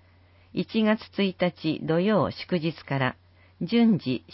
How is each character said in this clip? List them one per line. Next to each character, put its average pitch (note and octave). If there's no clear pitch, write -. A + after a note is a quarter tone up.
一 A3
月 A3
一 F#3
日 D#3+
土 D#3+
曜 F3+
祝 -
日 D#3
か C#3
ら B2+
順 A3+
次 B2+